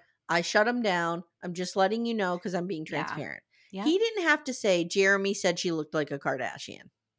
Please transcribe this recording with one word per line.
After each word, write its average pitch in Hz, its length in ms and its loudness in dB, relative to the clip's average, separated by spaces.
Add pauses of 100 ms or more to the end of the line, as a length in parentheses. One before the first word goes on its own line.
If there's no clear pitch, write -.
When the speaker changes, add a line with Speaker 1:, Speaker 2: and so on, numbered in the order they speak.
(280)
Speaker 1:
I 170 140 2
shut 214 260 4
him 240 140 -2
down. 175 420 0 (180)
I'm 180 120 -6
just 180 220 -6
letting 214 300 2
you 233 80 -2
know 185 240 0
'cause 175 160 -6
I'm 175 120 -2
being 160 220 -6
Speaker 2:
Yeah. 147 320 -4
Speaker 1:
transparent." 76 220 -10 (280)
Speaker 2:
Yeah. 196 220 0
Speaker 1:
He 381 60 4
didn't 440 260 0
have 302 200 2
to 254 100 -4
say, 180 300 2
"Jeremy 196 500 2
said 175 240 0
she 180 140 -2
looked 156 220 -6
like 151 160 0
a 143 80 -6
Kardashian." - 720 -6 (280)